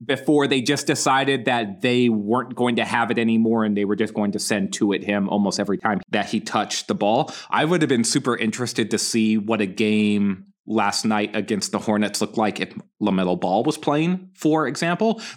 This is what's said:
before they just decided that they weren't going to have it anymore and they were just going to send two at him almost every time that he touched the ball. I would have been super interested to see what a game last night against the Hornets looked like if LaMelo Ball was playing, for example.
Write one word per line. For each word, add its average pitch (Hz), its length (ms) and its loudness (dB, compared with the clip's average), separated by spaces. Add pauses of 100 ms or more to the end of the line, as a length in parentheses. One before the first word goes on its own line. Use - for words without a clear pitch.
before 143 420 2
they 135 140 2
just 143 240 0
decided 135 600 2
that 117 340 0
they 123 300 4
weren't 113 460 0
going 123 200 2
to 113 80 2
have 110 260 0
it 113 80 0
anymore 113 460 2
and 104 140 0
they 104 80 0
were 104 100 0
just 98 180 -2
going 104 200 0
to 101 60 -2
send 98 340 -2
two 104 180 2
at 95 100 0
him 101 280 0
almost 101 320 2
every 190 160 0
time 101 320 0
that 104 160 0
he 107 160 -4
touched - 480 -4
the 107 60 0
ball. 110 360 0 (180)
I 123 140 0
would 165 180 2
have 151 60 2
been 120 160 2
super 127 320 0
interested 113 560 -2
to 110 60 0
see 110 400 2
what 107 240 0
a 104 40 0
game 104 800 0 (180)
last 107 400 0
night 107 300 0
against 104 380 -4
the 107 60 0
Hornets 104 420 -2
looked 104 160 -4
like 107 220 0
if 92 140 -6 (280)
LaMelo 92 380 0
Ball 95 240 0
was 143 140 -2
playing, 165 560 -2
for 156 340 0
example. 175 540 -2 (160)